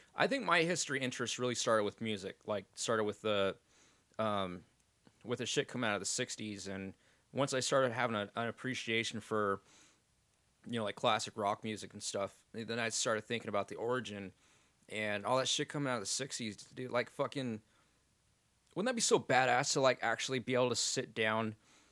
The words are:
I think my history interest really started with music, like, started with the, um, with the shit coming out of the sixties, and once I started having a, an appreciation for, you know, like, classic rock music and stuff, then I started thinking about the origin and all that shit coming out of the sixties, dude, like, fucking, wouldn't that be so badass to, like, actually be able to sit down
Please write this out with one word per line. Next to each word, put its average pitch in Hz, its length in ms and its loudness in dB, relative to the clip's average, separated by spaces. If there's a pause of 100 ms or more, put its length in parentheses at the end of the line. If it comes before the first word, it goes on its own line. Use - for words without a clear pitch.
(140)
I 185 120 2
think 240 180 -2
my 175 180 4
history 160 380 0
interest 127 380 -2
really 123 160 0
started 110 300 4
with 101 180 -4
music, 101 340 -4 (100)
like, 104 280 -4
started 110 300 0
with 104 180 -4
the, 98 320 2 (640)
um, 98 420 -2 (640)
with 117 140 -4
the 120 80 -4
shit 139 220 0
coming 120 200 -2
out 104 60 2
of 98 60 -2
the 98 60 -8
sixties, 107 640 -6
and 95 240 -8 (400)
once 139 220 0
I 131 60 2
started 131 320 2
having 120 240 0
a, 101 200 -2
an 117 120 0
appreciation 113 720 -2
for, 101 400 0 (1080)
you 117 120 -4
know, 110 60 -2
like, 101 120 -4
classic 113 400 2
rock 104 280 0
music 104 300 -8
and 104 80 -14
stuff, 98 320 -4 (180)
then 113 260 -6
I 113 120 0
started 110 340 0
thinking 113 240 -4
about 101 200 0
the 101 80 -10
origin 104 560 -4 (580)
and 104 340 -2
all 123 140 2
that 127 100 0
shit 151 220 0
coming 143 200 -2
out 127 40 0
of 117 80 -2
the 95 40 -8
sixties, 117 500 -6 (180)
dude, 127 160 -8
like, 120 180 0
fucking, 127 520 -4 (1120)
wouldn't 208 140 -2
that 254 80 0
be 226 40 -2
so - 180 6
badass 127 560 4
to, 151 60 2
like, 131 220 6
actually 120 380 0
be 123 140 -4
able 123 140 4
to 117 80 0
sit - 380 -2
down 110 400 2 (380)